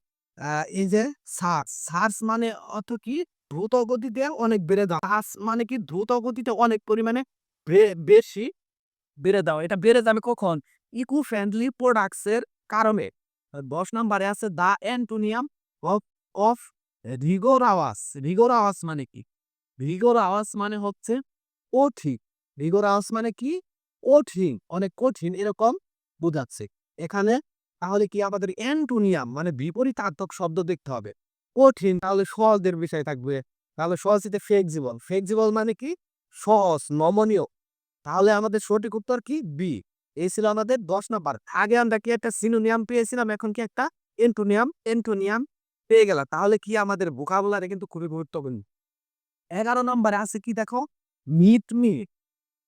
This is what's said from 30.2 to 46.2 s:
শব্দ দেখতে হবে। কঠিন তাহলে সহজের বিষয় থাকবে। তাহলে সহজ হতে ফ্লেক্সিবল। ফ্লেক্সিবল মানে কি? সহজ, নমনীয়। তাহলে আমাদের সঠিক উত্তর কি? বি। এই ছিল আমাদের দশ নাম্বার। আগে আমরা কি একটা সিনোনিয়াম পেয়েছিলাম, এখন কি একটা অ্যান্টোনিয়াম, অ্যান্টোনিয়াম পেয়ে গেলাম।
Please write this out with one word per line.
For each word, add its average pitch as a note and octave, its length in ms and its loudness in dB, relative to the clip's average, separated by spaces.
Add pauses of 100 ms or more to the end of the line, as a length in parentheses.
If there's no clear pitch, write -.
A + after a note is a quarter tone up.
শব্দ F3 300 -2
দেখতে D#3+ 280 -6
হবে। G#2+ 220 -10 (420)
কঠিন G3 440 4
তাহলে G3 280 0
সহজের G#3 480 2
বিষয় E3 280 -4
থাকবে। C3+ 380 -6 (340)
তাহলে E3+ 220 -2
সহজ G#3 300 2
হতে G3+ 120 -6
ফ্লেক্সিবল। D#3 580 0
ফ্লেক্সিবল G3 540 0
মানে A3 220 0
কি? D#4+ 220 -8 (360)
সহজ, G3 480 2 (120)
নমনীয়। F#3+ 500 4 (640)
তাহলে F#3 280 4
আমাদের G#3 320 0
সঠিক G#3 320 -2
উত্তর A3+ 260 -4
কি? D4+ 200 -6
বি। D3+ 400 -6 (340)
এই F3 140 -2
ছিল G#3+ 160 -2
আমাদের G#3+ 320 0
দশ G3 340 -4
নাম্বার। D#3 240 -4 (180)
আগে G#3 240 2
আমরা A3+ 220 2
কি A3+ 120 -4
একটা A#3 200 -2
সিনোনিয়াম A3+ 540 0
পেয়েছিলাম, A#3+ 440 -2
এখন G#3+ 240 -4
কি A#3 80 -8
একটা B3 280 -4 (280)
অ্যান্টোনিয়াম, A3 540 2 (120)
অ্যান্টোনিয়াম A3 600 -2 (420)
পেয়ে A3 180 8
গেলাম। D#3 260 2